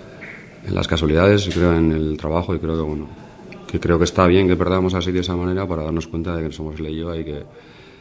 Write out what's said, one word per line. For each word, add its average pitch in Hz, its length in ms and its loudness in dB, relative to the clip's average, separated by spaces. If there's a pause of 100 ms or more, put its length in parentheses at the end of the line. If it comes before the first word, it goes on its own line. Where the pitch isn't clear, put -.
(680)
en 98 80 -4
las 90 120 0
casualidades, 87 640 4
y - 20 -2
creo 85 240 4
en 82 180 4
el 78 240 -2
trabajo 85 380 -2
y 80 40 -2
creo 80 180 -4
que, 80 60 -2
bueno, 76 260 -6 (580)
que - 140 -4
creo 85 180 2
que 85 60 6
está 90 220 4
bien 92 200 6
que 90 100 4
perdamos 92 380 2
así 90 160 -2
de 90 100 0
esa 87 160 -2
manera 92 300 -2
para 82 160 -4
darnos 80 240 -4
cuenta 82 300 -4
de 80 100 -4
que 73 80 -6
somos 78 240 -10
el 80 80 -6
Eibar 82 320 -6
y 80 60 -6
que, 73 180 -8 (580)